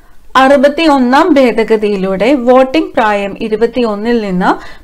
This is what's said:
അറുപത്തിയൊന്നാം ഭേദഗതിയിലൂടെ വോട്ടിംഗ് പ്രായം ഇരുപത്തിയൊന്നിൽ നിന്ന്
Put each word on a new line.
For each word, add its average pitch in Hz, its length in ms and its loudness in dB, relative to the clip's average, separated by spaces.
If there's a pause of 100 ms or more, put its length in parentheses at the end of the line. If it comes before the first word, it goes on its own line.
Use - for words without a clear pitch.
(360)
അറുപത്തിയൊന്നാം 277 960 2
ഭേദഗതിയിലൂടെ 214 1000 0
വോട്ടിംഗ് 262 600 0
പ്രായം 202 460 -2
ഇരുപത്തിയൊന്നിൽ 226 840 -2
നിന്ന് 202 640 -4